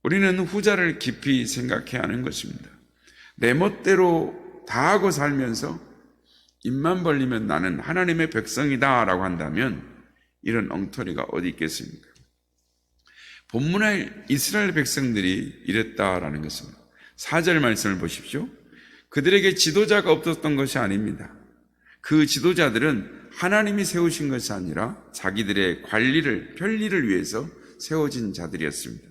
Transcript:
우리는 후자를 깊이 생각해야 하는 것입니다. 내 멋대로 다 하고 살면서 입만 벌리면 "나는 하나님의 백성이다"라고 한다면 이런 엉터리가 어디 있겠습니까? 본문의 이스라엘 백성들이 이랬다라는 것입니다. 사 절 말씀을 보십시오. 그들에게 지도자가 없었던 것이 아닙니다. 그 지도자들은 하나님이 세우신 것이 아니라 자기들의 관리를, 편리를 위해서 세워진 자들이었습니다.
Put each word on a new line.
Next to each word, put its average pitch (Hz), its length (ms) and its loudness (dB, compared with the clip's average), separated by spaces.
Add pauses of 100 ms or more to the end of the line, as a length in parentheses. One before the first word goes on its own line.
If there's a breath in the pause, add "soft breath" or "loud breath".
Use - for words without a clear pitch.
우리는 185 360 2
후자를 185 600 0
깊이 127 480 0
생각해야 123 560 -4
하는 120 200 -2
것입니다. - 480 -8 (680 soft breath)
내 120 180 4
멋대로 180 800 2 (340)
다 143 240 2
하고 196 180 4
살면서 143 720 -2 (840 soft breath)
입만 160 400 0
벌리면 131 440 2
"나는 85 340 0
하나님의 165 500 0
백성이다"라고 117 920 2
한다면 87 580 -2 (600 soft breath)
이런 113 280 -2
엉터리가 95 600 -6
어디 90 180 -2
있겠습니까? - 560 -8 (1400 loud breath)
본문의 185 640 0 (160)
이스라엘 190 440 0
백성들이 120 920 0
이랬다라는 92 760 -2
것입니다. - 360 -12 (380 soft breath)
사 - 240 -2
절 165 200 2
말씀을 107 380 2
보십시오. 143 500 -6 (600 loud breath)
그들에게 190 460 4
지도자가 190 580 4
없었던 156 440 2
것이 135 220 0
아닙니다. 98 560 -2 (680 soft breath)
그 151 260 4
지도자들은 143 1080 0
하나님이 202 520 0
세우신 170 440 0
것이 120 240 -4
아니라 92 500 -4 (120)
자기들의 95 680 0
관리를, 127 720 0
편리를 196 520 -2
위해서 98 400 -2 (320 loud breath)
세워진 131 520 -2
자들이었습니다. 76 800 -8